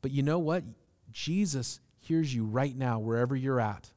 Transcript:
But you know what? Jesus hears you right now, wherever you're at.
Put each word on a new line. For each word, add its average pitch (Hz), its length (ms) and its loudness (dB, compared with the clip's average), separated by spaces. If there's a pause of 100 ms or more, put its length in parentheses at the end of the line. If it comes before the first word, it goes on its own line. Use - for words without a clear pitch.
But 139 80 -4
you 139 140 0
know 156 160 2
what? 165 240 0 (480)
Jesus 156 680 -2 (200)
hears 160 340 0
you 113 100 0
right 123 320 0
now, 123 240 0
wherever 117 360 2
you're 131 240 0
at. 107 380 -4